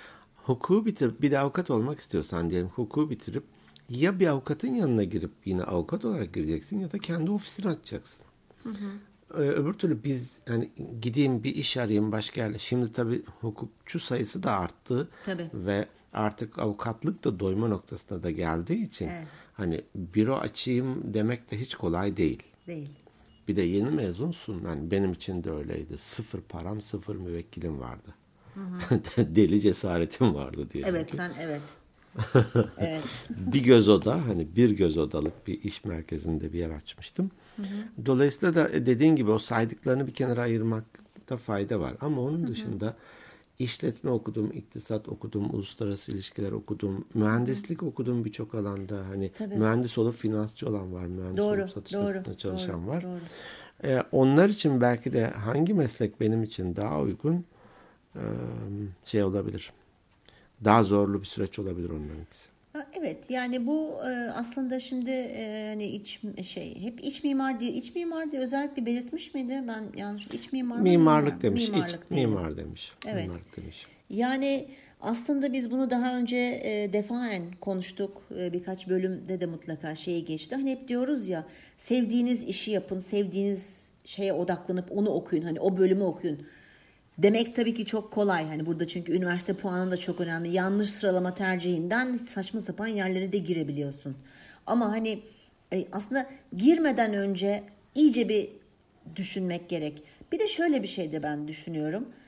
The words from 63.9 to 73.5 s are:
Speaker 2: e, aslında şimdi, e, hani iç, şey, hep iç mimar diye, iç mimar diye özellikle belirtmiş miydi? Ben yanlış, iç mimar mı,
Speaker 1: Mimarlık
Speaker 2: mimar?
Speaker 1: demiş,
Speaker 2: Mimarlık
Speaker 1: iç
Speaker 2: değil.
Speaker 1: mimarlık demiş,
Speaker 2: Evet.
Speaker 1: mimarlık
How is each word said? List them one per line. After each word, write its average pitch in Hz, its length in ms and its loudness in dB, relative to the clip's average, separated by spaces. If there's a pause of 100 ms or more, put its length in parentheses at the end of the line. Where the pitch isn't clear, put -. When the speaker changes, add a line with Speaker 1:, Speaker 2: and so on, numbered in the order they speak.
Speaker 2:
e, 247 260 -4
aslında 254 480 -4
şimdi, 254 320 -4
e, 220 600 -4
hani 214 120 -4
iç, - 340 -8 (240)
şey, 170 400 -10
hep 240 200 -8
iç 277 200 -6
mimar 269 360 0
diye, 240 120 -2
iç - 240 -6
mimar 330 360 -4
diye 269 100 -4
özellikle 277 440 -2
belirtmiş 247 480 -4
miydi? 262 340 -4
Ben 220 160 -6 (140)
yanlış, 208 300 -8
iç - 260 -10
mimar 247 240 -2
mı, 214 60 4
Speaker 1:
Mimarlık 160 440 10
Speaker 2:
mimar? 139 140 0
Speaker 1:
demiş, 226 280 4
Speaker 2:
Mimarlık - 360 0
Speaker 1:
iç - 40 -14
Speaker 2:
değil. 127 180 4
Speaker 1:
mimarlık 90 300 0
demiş, 82 340 -12 (140)
Speaker 2:
Evet. 214 220 -4
Speaker 1:
mimarlık 87 300 -12